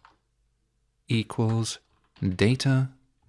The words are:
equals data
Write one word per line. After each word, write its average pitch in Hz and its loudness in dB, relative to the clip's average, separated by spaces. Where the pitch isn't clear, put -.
equals 113 -2
data 131 2